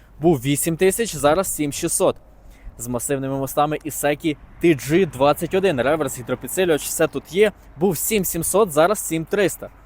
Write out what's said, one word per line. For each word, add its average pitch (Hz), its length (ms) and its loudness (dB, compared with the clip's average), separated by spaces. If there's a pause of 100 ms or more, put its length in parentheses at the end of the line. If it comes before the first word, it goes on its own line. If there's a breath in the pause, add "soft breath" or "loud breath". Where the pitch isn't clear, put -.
(200 soft breath)
був 151 200 4
вісім 143 360 0
тисяч, 185 400 0
зараз 151 380 2
сім 147 180 -4
шістсот. - 440 0 (600 soft breath)
З 117 100 -10
масивними 135 500 -4
мостами 147 460 0
Ісекі 147 520 -2 (240)
Т 165 140 6
Г 151 320 2
двадцять 143 480 0
один, 185 280 2
реверс, 143 360 0
гідропідсилювач, 135 640 -2
все - 240 -2
тут - 260 -6
є, 202 200 2 (240 soft breath)
був 175 220 0
сім 208 260 -2
сімсот, 175 480 0
зараз 156 260 2
сім 165 260 -4
триста. 196 440 -2 (180)